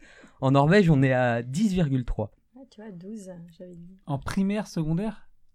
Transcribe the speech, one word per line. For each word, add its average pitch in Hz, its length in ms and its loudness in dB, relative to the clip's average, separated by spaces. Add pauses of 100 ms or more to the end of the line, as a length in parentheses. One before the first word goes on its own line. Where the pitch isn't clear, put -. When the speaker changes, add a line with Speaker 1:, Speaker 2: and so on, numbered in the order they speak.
(400)
Speaker 1:
En 135 120 2
Norvège, 160 380 6
on 135 140 6
est 131 80 4
à 123 320 0
dix 175 300 -2
virgule 135 320 0
trois. - 260 -4 (240)
Speaker 2:
Ah, 254 60 -20 (100)
tu 208 100 -20
vois, 220 100 -16
douze, 190 380 -16 (280)
j'avais 180 180 -18
dit. 175 300 -20
Speaker 3:
En 139 140 -6
primaire, 196 480 -2
secondaire ? 165 600 -4 (280)